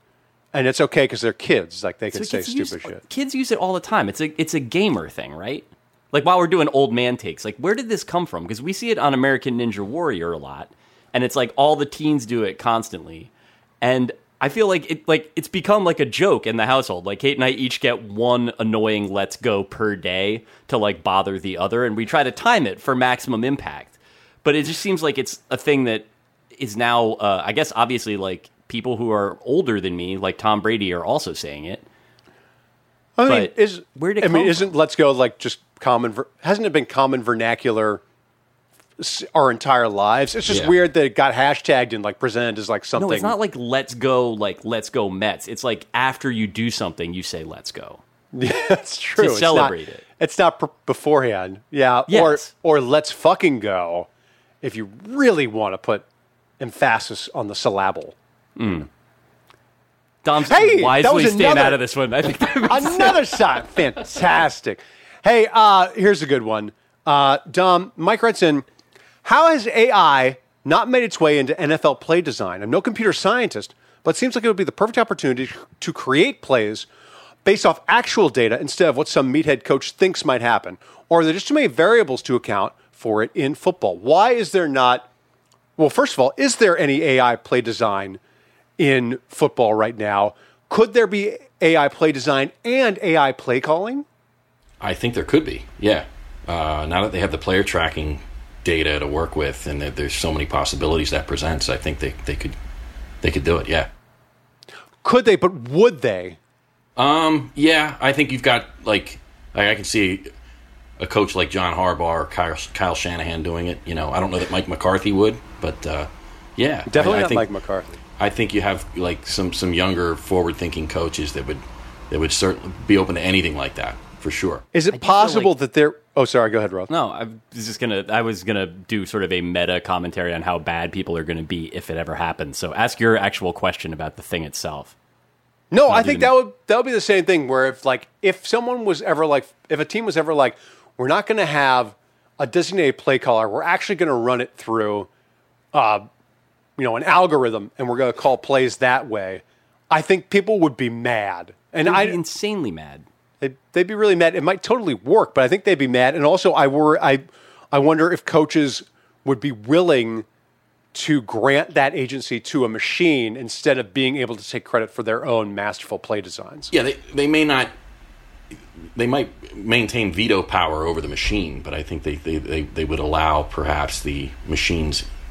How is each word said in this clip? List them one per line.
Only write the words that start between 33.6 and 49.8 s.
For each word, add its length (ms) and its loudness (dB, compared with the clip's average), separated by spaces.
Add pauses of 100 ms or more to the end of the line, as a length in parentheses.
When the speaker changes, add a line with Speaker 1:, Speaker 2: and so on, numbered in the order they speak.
Speaker 2:
where 200 -2
did 80 0
it 60 2
Speaker 1:
I 40 2
mean, 120 4
Speaker 2:
come 60 4
Speaker 1:
isn't 200 0
Speaker 2:
from? 80 0
Speaker 1:
"Let's 160 4
Go," 160 6
like, 280 0
just 200 -8 (220)
common 320 2
ver-, 160 -8 (140)
hasn't 240 0
it 60 -2
been 140 2
common 380 0
vernacular 800 0 (960)
s-, 260 -8 (100)
our 160 6
entire 380 2
lives. 460 2
It's 120 -6
just 160 0
Speaker 3:
Yeah. 60 0
Speaker 1:
weird 260 4
that 100 4
it 100 -2
got 200 2
hashtagged 580 2
and, 120 -6
like, 140 -6
presented 400 -2
as, 100 -10
like, 140 -2
Speaker 2:
No, 20 -20
it's 40 -14
Speaker 1:
something 340 -2
Speaker 2:
not 160 -2
like, 180 -2
"Let's 380 -4
go," 360 2
like, 340 -6
"Let's 260 -6
go 180 0
Mets." 400 -4
It's 160 -12
like, 300 -4
after 360 -2
you 160 -2
do 240 -4
something, 440 -6
you 80 -8
say, 220 -10
"Let's 280 -14
go." 280 -18 (160)
Speaker 1:
<laughs> 160 -20
Yeah, 200 -2 (160)
that's 300 -2
true. 260 0
Speaker 2:
To 60 4
Speaker 1:
It's 100 -2
not, 140 4
Speaker 2:
celebrate 340 2